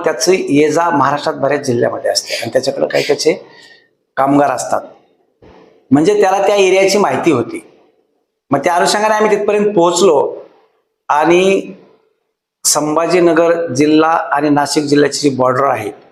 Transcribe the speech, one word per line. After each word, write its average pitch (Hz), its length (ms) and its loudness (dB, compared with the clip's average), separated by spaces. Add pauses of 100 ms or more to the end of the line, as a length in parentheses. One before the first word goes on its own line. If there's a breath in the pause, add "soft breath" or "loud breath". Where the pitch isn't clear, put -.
त्याची 175 440 0
ये-जा 151 420 2
महाराष्ट्रात 147 440 -2
बऱ्याच 139 260 -2
जिल्ह्यामध्ये 123 500 -2
असते - 240 -6
आणि 120 180 -8
त्याच्याकडे 131 340 -2
काही 143 200 -2
त्याचे 156 280 0 (840 loud breath)
कामगार 143 340 2
असतात, 113 300 -4 (1080)
म्हणजे 170 300 2
त्याला 196 260 0
त्या 202 100 2
एरियाची 190 420 2
माहिती 147 320 0
होती. - 400 -4 (800)
मग 139 80 0
त्या 170 160 -2
अनुषंगाने 208 400 0
आम्ही 208 240 0
तिथपर्यंत 208 360 -2
पोहोचलो 175 640 2 (720)
आणि 175 640 0 (920)
संभाजीनगर 165 1040 2
जिल्हा 151 460 2
आणि 151 360 -2
नाशिक 143 360 0
जिल्ह्याची 143 460 2
जी 127 60 -6
बॉर्डर 127 280 0
आहे, 113 480 -4